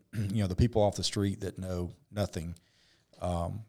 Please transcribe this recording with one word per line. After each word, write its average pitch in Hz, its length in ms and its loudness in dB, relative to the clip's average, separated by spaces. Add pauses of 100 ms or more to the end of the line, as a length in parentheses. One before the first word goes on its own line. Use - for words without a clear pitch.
<clears throat> - 80 -20
you 107 280 0
know, 98 40 2
the 90 100 -2
people 113 260 4
off 101 140 4
the 90 80 -4
street 101 380 0
that 92 160 -6
know 90 320 -2 (200)
nothing, 90 440 -2 (680)
um, 87 460 -2